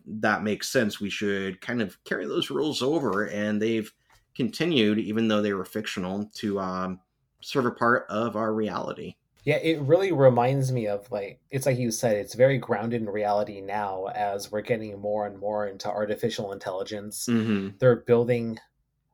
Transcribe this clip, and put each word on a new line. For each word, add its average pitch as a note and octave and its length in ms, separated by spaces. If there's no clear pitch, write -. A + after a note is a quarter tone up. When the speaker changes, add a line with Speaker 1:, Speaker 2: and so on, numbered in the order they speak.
Speaker 1:
"That G#2 380
makes G#2 260
sense. A2+ 320
We G2+ 80
should G2 500
kind A#2+ 220
of F#2+ 240
carry G#2 200
those - 260
rules C#3 300
over." A#2+ 440
And G#2 360
they've A2 300
continued, A2+ 640
even A2 280
though G#2+ 140
they G#2 100
were F#2 140
fictional, G#2+ 680
to, G2 240
um, F#2 420
serve C3 240
a A#2+ 60
part A#2+ 360
of G#2+ 300
our A2 160
reality. G2 640
Speaker 2:
Yeah, C#3+ 140
it D#3+ 240
really F3 300
reminds C3 600
me A#2 160
of, G2+ 240
like, G2 380
it's C3 160
like B2+ 140
you A#2+ 120
said, A2+ 260
it's G2 180
very C3 240
grounded A#2 420
in G#2 80
reality G#2 500
now G2 480
as G2+ 440
we're G#2 100
getting A2 380
more G#2 260
and G2 140
more G#2 280
into G2 220
artificial G#2 640
intelligence. G2+ 720
Speaker 1:
Mm-hmm. G#2+ 540
Speaker 2:
They're B2+ 160
building A#2 640